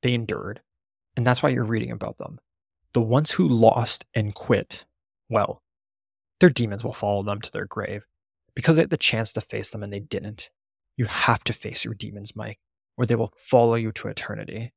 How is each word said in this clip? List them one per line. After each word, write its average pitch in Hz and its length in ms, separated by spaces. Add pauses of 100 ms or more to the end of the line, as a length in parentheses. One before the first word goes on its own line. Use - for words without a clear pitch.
They 123 120
endured, - 480 (540)
and 120 100
that's 123 160
why 147 80
you're 123 140
reading 113 280
about 107 260
them. - 220 (520)
The 123 100
ones 123 300
who 180 160
lost 113 560 (100)
and 104 220
quit, - 500 (440)
well, 110 340 (760)
their 180 100
demons 113 340
will 117 80
follow 101 320
them 101 160
to - 120
their 101 140
grave 104 400 (500)
because - 200
they - 60
had - 80
the 160 80
chance 113 360
to 113 80
face - 300
them 107 120
and 101 100
they 101 60
didn't. - 500 (480)
You 123 80
have - 400
to 117 80
face - 320
your 110 80
demons, 101 420
Mike, 107 240 (380)
or 123 80
they 117 100
will 110 220
follow 117 380
you 113 180
to - 160
eternity. 107 680